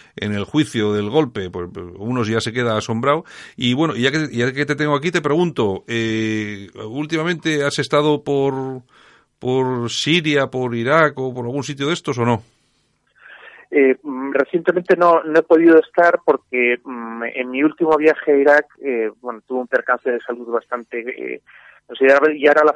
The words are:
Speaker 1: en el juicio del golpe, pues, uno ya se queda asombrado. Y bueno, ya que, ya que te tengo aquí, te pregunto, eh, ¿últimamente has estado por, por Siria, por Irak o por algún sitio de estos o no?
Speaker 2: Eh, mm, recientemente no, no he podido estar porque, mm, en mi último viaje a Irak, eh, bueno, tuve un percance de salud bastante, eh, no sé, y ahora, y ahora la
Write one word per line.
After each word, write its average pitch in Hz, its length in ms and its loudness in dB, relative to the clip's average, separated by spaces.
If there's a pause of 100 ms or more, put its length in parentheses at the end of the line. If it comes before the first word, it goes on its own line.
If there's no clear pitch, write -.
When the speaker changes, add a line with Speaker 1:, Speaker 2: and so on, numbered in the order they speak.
(160)
Speaker 1:
en 104 180 -6
el 101 100 -4
juicio 117 500 -2
del 104 180 -2
golpe, 117 400 -2
pues, 87 180 -10 (300)
uno 120 240 -4
ya 110 180 0
se 117 100 -6
queda 117 260 -2
asombrado. 123 480 -2 (320)
Y 123 180 0
bueno, 156 200 0
ya 123 160 0
que, 156 240 -2
ya 120 160 0
que 139 140 -4
te 147 100 -2
tengo 147 200 0
aquí, 151 160 -4
te 175 100 -2
pregunto, 143 640 0
eh, 110 840 -4 (200)
¿últimamente 156 720 -4
has 143 140 -2
estado 147 460 0
por, 135 580 -2 (560)
por 127 540 0
Siria, 151 560 0
por 127 260 -4
Irak 143 460 2
o 131 120 -6
por 123 140 -8
algún 131 180 -6
sitio 143 220 -6
de 147 80 -2
estos 127 240 -4
o 120 80 0
no? 117 160 0 (1300)
Speaker 2:
Eh, 131 280 4
mm, 135 300 -8
recientemente 170 600 0
no, 170 280 4
no 156 160 2
he - 20 6
podido 165 380 6
estar 170 440 4
porque, 123 600 0
mm, 117 400 -10 (100)
en 127 160 -8
mi 131 140 -2
último 156 340 2
viaje 151 340 2
a 143 60 4
Irak, 147 280 4 (180)
eh, 117 260 -2 (100)
bueno, 117 280 -12
tuve 127 140 -6
un 123 60 -10
percance 127 440 -2
de 120 80 -2
salud 120 320 -10
bastante, 117 480 -8
eh, 123 420 -10 (480)
no 123 60 -14
sé, 131 100 2
y 135 60 8
ahora, 143 240 4
y 143 100 -2
ahora 147 200 6
la 147 100 4